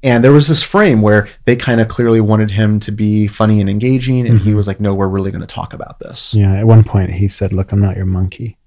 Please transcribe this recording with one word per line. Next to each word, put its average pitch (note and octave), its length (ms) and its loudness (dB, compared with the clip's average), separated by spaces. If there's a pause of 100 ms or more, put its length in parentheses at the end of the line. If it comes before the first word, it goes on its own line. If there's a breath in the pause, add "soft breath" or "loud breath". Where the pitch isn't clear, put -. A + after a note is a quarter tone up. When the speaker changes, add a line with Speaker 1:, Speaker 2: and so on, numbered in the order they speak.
Speaker 1:
And A#2+ 200 2
there C3+ 80 6
was C#3+ 160 6
this D3+ 140 0
frame F3+ 400 2
where G#2 260 2 (180 loud breath)
they B2 100 2
kinda A#2 280 0
clearly A2+ 380 0
wanted G#2+ 300 0
him G#2+ 300 0
to - 100 -10
be G#2+ 360 0
funny G#2+ 320 0
and G2 100 0
engaging, B2+ 580 -2
and A2+ 120 4
he G2 100 0
Speaker 2:
Mm-hmm. G#2 80 0
Speaker 1:
was G2+ 100 -2
like, G2 120 -8
"No, G#2 140 -2
we're G2 140 -2
really G2 240 -4
gonna - 160 -12
talk - 260 -14
about - 260 -18
this." - 340 -14
Speaker 2:
Yeah, G2 200 2
at G#2 140 0
one A2 160 8
point F#2 300 -2
he G2 140 -2
said, G2 240 -4
"Look, F#2+ 200 -4
I'm G2+ 100 0
not F#2+ 160 -2
your F#2+ 80 -6
monkey F#2+ 600 -6